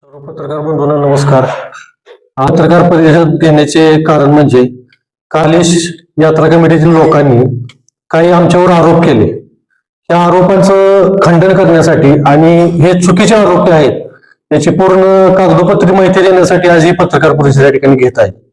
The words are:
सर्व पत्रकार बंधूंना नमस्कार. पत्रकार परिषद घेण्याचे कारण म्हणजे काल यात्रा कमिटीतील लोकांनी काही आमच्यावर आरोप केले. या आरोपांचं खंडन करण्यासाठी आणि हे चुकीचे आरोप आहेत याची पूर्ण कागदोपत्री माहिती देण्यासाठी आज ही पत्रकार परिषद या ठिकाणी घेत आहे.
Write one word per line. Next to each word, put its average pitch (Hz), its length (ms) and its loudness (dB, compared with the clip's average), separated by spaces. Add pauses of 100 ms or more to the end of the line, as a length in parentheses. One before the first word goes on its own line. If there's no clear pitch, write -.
सर्व 143 140 -20
पत्रकार 147 400 -14
बंधूंना 147 480 -4
नमस्कार. 139 380 0 (1000)
पत्रकार 165 460 0
परिषद 160 500 0
घेण्याचे 156 640 0
कारण 143 260 0
म्हणजे 131 340 2 (680)
काल 160 220 -2 (680)
यात्रा 156 260 0
कमिटीतील 165 400 2
लोकांनी 147 800 0 (440)
काही 170 220 0
आमच्यावर 180 380 2
आरोप 165 340 0
केले. - 460 -2 (640)
या 170 140 0
आरोपांचं 190 840 0 (120)
खंडन 170 340 2
करण्यासाठी 160 540 0 (160)
आणि 165 380 2
हे 170 360 0
चुकीचे 190 340 0
आरोप 185 340 0
आहेत 151 220 2 (640)
याची 151 160 0
पूर्ण 185 320 0 (320)
कागदोपत्री 185 580 0
माहिती 185 300 0
देण्यासाठी 180 480 0
आज 165 160 2
ही 175 60 2
पत्रकार 156 400 -2
परिषद 139 300 0
या 139 100 2
ठिकाणी 135 240 0
घेत 123 240 -2
आहे. 98 120 0 (200)